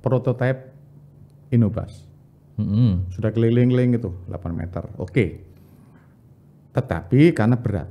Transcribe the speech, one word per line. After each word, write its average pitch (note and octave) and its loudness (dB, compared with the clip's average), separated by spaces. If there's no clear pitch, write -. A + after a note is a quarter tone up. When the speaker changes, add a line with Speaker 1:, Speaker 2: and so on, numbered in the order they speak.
Speaker 1:
prototipe B2+ -2
Innobus. G#2 0
Speaker 2:
Mm-mm. G2+ 2
Speaker 1:
Sudah G#2+ -2
keliling-keliling A#2+ 2
itu, F2+ -6
delapan F2+ -8
meter. E2+ -10
Oke. - -2
Tetapi B2+ 2
karena A#2+ 2
berat. G2+ -4